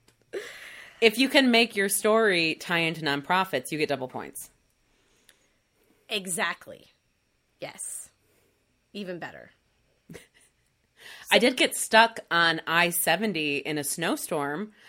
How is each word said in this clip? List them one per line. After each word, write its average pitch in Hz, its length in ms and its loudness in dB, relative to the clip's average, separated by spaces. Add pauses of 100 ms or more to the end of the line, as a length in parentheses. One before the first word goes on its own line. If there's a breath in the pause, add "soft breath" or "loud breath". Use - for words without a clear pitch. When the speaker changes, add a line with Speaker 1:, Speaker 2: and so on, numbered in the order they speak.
(1000 loud breath)
Speaker 1:
If 220 180 6
you 262 100 4
can 269 240 6
make 233 240 4
your 196 120 0
story 196 680 2
tie 175 240 -2
into 160 220 -2
nonprofits, 143 680 -2
you 156 80 -4
get 151 100 -2
double 131 200 -4
points. - 420 -14 (1600 soft breath)
Speaker 2:
Exactly. 185 800 -6 (720)
Yes. - 500 -12 (840)
Even 185 280 -10
better. 78 300 -16 (640)
Speaker 1:
<laughs> - 1160 -20
I 202 80 4
did 247 180 4
get 277 200 0
stuck 226 440 4 (100)
on 165 360 2
I 175 240 2
seventy 165 680 0
in 151 200 -4
a 143 60 -4
snowstorm 165 880 -4 (160 loud breath)